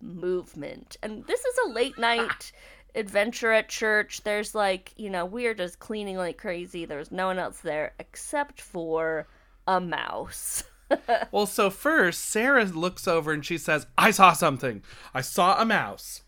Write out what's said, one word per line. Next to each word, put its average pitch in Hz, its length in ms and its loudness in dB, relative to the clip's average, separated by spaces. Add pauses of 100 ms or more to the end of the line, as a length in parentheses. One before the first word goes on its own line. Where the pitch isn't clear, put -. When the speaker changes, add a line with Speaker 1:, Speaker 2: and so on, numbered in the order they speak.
Speaker 1:
movement. 175 1000 -6
And 214 240 -10
this 466 180 -2
is 494 220 -2
a 294 40 -4
late 240 280 -2
night 233 540 0 (200)
Speaker 2:
<laughs> - 220 -20
Speaker 1:
adventure 220 580 0
at 220 160 4
church. 214 540 0
There's, 208 320 -4
like, 190 420 0
you 208 140 -10
know, 175 140 -2
we 233 220 -4
are 226 80 0
just 180 260 -6
cleaning 202 360 -6
like 175 220 -4
crazy. 175 460 -8
There's 156 260 -8
no 185 160 -2
one 185 120 0
else 139 220 -6
there 151 380 -4
except - 600 -6
for 160 640 -4 (400)
a 185 140 2
mouse. 156 880 -6
<laughs> - 40 -20 (580)
Speaker 2:
Well, 202 160 2
so 196 240 2
first, 254 560 2
Sarah 233 400 4
looks 180 420 -4
over 160 240 2
and 151 100 -2
she 170 140 -4
says, 156 300 0 (100)
"I 196 140 8
saw 185 240 10
something. 135 480 0 (320)
I 131 80 -2
saw 185 360 2
a 226 60 4
mouse." 143 640 -2